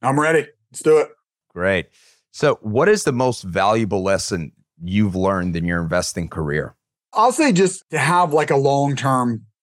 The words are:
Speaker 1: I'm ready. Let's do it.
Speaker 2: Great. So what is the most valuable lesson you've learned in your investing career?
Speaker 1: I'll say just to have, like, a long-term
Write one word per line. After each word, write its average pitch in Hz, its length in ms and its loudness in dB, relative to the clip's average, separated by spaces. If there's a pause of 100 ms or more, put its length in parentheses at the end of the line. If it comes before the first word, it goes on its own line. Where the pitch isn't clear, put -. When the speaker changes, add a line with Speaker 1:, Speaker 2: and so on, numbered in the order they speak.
Speaker 1:
I'm 135 180 0
ready. 156 280 2 (240)
Let's - 100 -18
do 156 160 6
it. 147 120 2 (400)
Speaker 2:
Great. 90 400 -2 (420)
So 143 320 0
what 123 260 0
is 214 140 2
the 143 100 0
most 123 300 -2
valuable 98 580 0
lesson 95 520 -2 (300)
you've 95 320 0
learned 92 400 0
in 82 100 -4
your 85 180 -2
investing 85 460 -4
career? 73 460 -6 (380)
Speaker 1:
I'll 233 180 2
say 294 220 2
just 180 380 0
to 156 80 -4
have, 170 340 0
like, 151 160 2
a 147 80 2
long-term 135 880 0 (160)